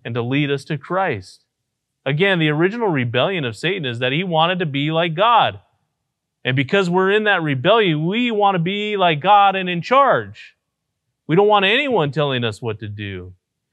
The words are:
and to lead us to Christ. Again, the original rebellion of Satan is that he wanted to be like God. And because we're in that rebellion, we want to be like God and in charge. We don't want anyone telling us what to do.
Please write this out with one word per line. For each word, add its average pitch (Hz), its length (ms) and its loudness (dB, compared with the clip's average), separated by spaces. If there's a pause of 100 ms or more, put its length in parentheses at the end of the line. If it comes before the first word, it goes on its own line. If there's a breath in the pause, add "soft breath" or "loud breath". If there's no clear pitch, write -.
and 117 100 -8
to 120 80 -2
lead 139 280 -2
us 139 140 -4
to 151 140 -6
Christ. 175 680 -6 (600)
Again, 175 340 0
the 156 100 2
original 196 400 0
rebellion 139 560 0
of 113 120 -6
Satan 175 280 -4
is 120 140 -6
that 127 140 -2
he 165 100 0
wanted 175 380 0
to 180 60 -2
be 143 260 -4
like 165 220 0
God. 175 460 2 (840)
And 127 120 0
because 151 320 0
we're 190 220 2
in 214 140 2
that 196 180 2
rebellion, 156 640 2
we 233 240 -2
want 202 240 2
to 175 60 -2
be 208 360 -4
like 170 240 2
God 196 360 4
and 185 120 -4
in 175 140 -4
charge. 180 760 0 (680)
We 151 80 0
don't 202 140 4
want 202 160 4
anyone 208 480 0
telling 135 320 -2
us 110 180 -6
what 110 160 -6
to 107 100 -12
do. 98 460 -12 (380)